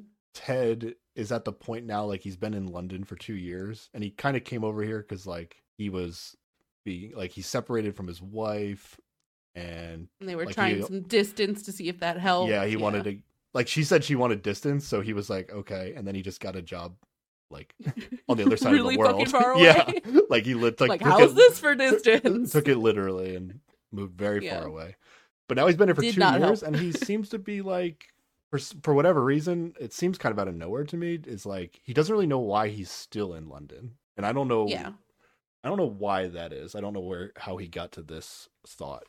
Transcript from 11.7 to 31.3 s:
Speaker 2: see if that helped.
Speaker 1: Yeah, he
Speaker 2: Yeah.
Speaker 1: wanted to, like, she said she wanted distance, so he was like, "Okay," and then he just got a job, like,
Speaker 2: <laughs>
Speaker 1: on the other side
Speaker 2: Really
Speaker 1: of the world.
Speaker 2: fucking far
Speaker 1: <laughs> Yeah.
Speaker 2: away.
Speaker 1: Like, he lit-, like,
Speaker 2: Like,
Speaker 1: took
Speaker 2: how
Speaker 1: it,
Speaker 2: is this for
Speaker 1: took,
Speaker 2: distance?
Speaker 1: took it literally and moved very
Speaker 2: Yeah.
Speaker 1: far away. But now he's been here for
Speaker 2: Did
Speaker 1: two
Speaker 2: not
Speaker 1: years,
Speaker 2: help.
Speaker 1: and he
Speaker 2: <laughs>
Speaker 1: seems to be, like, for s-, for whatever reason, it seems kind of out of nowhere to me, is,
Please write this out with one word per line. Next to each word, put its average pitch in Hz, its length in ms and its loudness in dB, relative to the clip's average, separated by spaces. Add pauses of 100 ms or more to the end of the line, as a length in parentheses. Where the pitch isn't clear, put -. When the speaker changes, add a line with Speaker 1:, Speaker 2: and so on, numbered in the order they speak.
Speaker 2:
see 180 180 -8
if 175 120 -10
that 175 180 -4
helped. 180 320 2
Speaker 1:
Yeah, 101 140 2
he 107 80 0
Speaker 2:
Yeah. 110 40 0
Speaker 1:
wanted 104 280 0
to, 101 140 -6 (360)
like, 123 120 0
she 156 160 0
said 151 200 4
she 147 120 0
wanted 117 280 2
distance, 139 440 -2
so 104 140 -2
he 110 120 -4
was 101 160 -4
like, 95 220 -6
"Okay," 98 440 -8
and 101 120 -10
then 98 80 -6
he 98 60 -4
just 92 180 -10
got 95 160 -8
a 92 60 -8
job, 87 360 -12 (520)
like, - 300 -20
Speaker 2:
<laughs> - 500 -10
Speaker 1:
on 247 80 2
the 208 60 0
other 226 140 6
side 254 160 4
Speaker 2:
Really 262 220 4
Speaker 1:
of - 40 2
the - 0 -
world. - 140 6 (140)
Speaker 2:
fucking 254 40 -4
far 254 220 4
Speaker 1:
<laughs> 262 40 4
Yeah. 262 320 10
Speaker 2:
away. 381 120 -4 (280)
Speaker 1:
Like, 117 160 2
he 127 80 -2
lit-, 117 260 0
like, 127 100 6
Speaker 2:
Like, 95 120 0
Speaker 1:
took - 80 2
Speaker 2:
how 190 120 8
Speaker 1:
it, - 80 12
Speaker 2:
is - 40 -2
this 480 260 10
for 294 160 2
Speaker 1:
took, - 280 2
Speaker 2:
distance? 233 480 4
Speaker 1:
took 147 160 2
it 135 100 4
literally 95 580 0
and 92 240 -12 (320)
moved 98 240 -10
very 101 300 -2
Speaker 2:
Yeah. 90 140 -6
Speaker 1:
far 80 80 -8
away. 80 300 -12 (500)
But 127 100 -2
now 139 80 4
he's 175 120 6
been 196 100 6
here 175 80 4
for 147 80 -2
Speaker 2:
Did 233 120 0
Speaker 1:
two 185 40 2
Speaker 2:
not 180 200 6
Speaker 1:
years, 202 220 2
Speaker 2:
help. - 20 -10
Speaker 1:
and 156 120 -4
he 170 160 -2
Speaker 2:
<laughs> - 160 -4
Speaker 1:
seems 208 220 -4
to 220 100 -8
be, 202 240 -8
like, 180 500 -6 (380)
for 147 60 -2
s-, - 260 -8
for 151 100 2
whatever 147 300 6
reason, 165 560 0
it 120 140 -8
seems 180 240 -2
kind - 140 -2
of 104 80 -2
out 98 80 -2
of 87 80 -6
nowhere 92 300 -6
to 160 120 -10
me, 170 180 -4 (100)
is, 117 200 -12